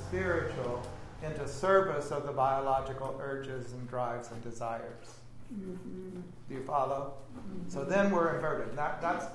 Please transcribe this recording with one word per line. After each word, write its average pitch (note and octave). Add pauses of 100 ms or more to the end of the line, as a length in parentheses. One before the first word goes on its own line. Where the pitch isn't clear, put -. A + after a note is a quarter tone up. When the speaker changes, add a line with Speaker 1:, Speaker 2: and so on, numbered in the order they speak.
Speaker 1:
spiritual C#3+ (420)
into D3
service E3
of C#3+
the C#3+
biological C3+
urges C3+
and B2+
drives A#2+
and A2+
desires. A#2 (380)
Speaker 2:
Mm-hmm. F#3 (300)
Speaker 1:
Do C#3
you C3
follow? C#3 (220)
Speaker 2:
Mm-hmm. F#3
Speaker 1:
So D3
then G3
we're E3
inverted. C#3+
That, D3+
that's, E3+